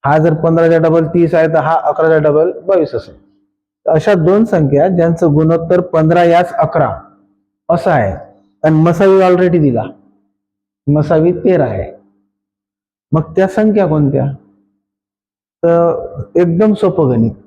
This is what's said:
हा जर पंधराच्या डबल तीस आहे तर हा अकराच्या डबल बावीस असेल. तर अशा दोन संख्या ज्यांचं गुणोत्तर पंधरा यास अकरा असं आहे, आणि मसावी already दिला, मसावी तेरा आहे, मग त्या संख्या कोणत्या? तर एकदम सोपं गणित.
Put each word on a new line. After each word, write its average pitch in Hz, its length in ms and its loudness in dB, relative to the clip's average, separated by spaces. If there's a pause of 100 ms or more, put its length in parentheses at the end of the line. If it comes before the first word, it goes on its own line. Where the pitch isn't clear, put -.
हा 143 140 0
जर 156 160 2
पंधराच्या 165 460 2
डबल 160 280 2
तीस 165 260 0
आहे 165 140 2
तर 160 120 0
हा 156 240 0
अकराच्या 160 360 0
डबल 151 320 0 (100)
बावीस 175 340 -2
असेल. - 200 -10 (720)
तर - 60 0
अशा 160 240 0
दोन 190 300 2
संख्या 156 420 0
ज्यांचं 170 460 0
गुणोत्तर 165 500 0
पंधरा 165 400 0
यास 170 300 2
अकरा 156 360 -2 (800)
असं 175 220 -2
आहे, 107 220 0 (500)
आणि 156 180 2
मसावी 190 380 2
already 180 420 2
दिला, 117 220 0 (1040)
मसावी 156 480 0
तेरा 170 300 0
आहे, 101 260 -8 (1200)
मग 156 240 -4
त्या 190 120 0
संख्या 208 400 0
कोणत्या? 143 380 0 (1400)
तर 170 760 -2
एकदम 180 320 2
सोपं 170 380 0
गणित. 113 200 0 (160)